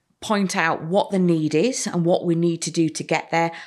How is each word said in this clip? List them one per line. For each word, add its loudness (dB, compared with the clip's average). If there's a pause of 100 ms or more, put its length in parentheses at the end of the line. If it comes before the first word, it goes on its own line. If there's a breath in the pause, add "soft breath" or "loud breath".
(200)
point -2
out 0
what 0
the 0
need 2
is 0
and 0
what 2
we 2
need 0
to -6
do 2
to -8
get -2
there. 0 (160 loud breath)